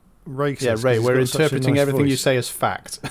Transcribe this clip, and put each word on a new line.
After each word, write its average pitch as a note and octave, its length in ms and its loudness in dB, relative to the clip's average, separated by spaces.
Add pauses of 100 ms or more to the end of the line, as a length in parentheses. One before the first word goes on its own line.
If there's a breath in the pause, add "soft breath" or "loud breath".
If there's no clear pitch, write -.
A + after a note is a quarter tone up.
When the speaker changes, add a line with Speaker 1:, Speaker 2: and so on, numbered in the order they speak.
(240)
Speaker 1:
Ray C#3+ 280 -2
Speaker 2:
Yeah, B2 40 -8
Speaker 1:
says, A#2 280 0
Speaker 2:
Ray, B2+ 100 4
Speaker 1:
'cause A2+ 80 2
he's A#2+ 40 2
Speaker 2:
we're B2+ 120 4
Speaker 1:
got B2+ 100 2
such D3 120 -2
a D#3+ 40 4
Speaker 2:
interpreting C3+ 300 0
Speaker 1:
nice C#3+ 80 4
Speaker 2:
everything C#3 240 2
you C#3 60 2
Speaker 1:
voice. B2+ 100 -2
Speaker 2:
say C3+ 160 2
as A#2+ 100 -4
fact. - 500 -6 (120)